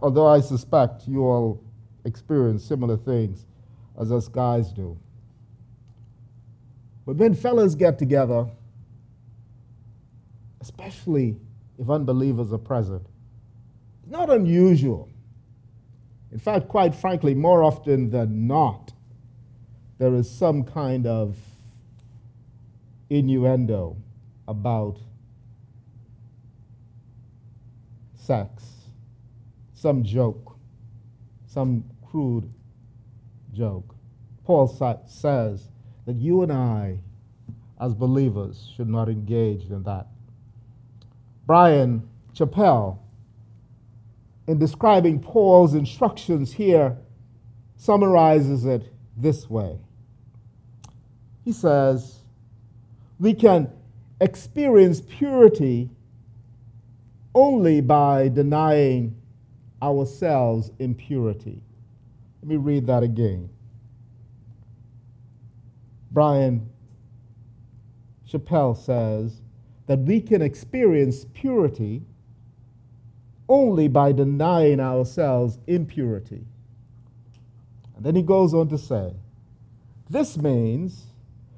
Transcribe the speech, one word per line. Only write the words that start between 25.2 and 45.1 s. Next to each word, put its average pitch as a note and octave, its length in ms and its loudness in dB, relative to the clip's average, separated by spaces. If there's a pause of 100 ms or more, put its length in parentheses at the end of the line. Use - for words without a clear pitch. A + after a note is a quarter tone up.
sex, - 760 -8 (840)
some C#3+ 300 -2
joke, A2+ 540 -4 (880)
some B2+ 380 -4 (200)
crude B2 460 -6 (1040)
joke. G2 420 -8 (480)
Paul C#3+ 240 2
sa-, - 380 -6
says A2+ 640 -6 (360)
that B2 120 -8
you E3+ 240 0
and D#3+ 100 -2
I, G#2+ 480 -4 (800)
as A#2+ 140 -4
believers, A2+ 840 -4
should A#2 140 -6
not A2+ 200 -2
engage G#2+ 600 -4
in G2 140 -10
that. F#2+ 240 -10 (1400)
Bryan C#3+ 640 4 (260)
Chapell, C#3+ 640 0 (1500)
in D#3+ 120 0
describing E3+ 600 2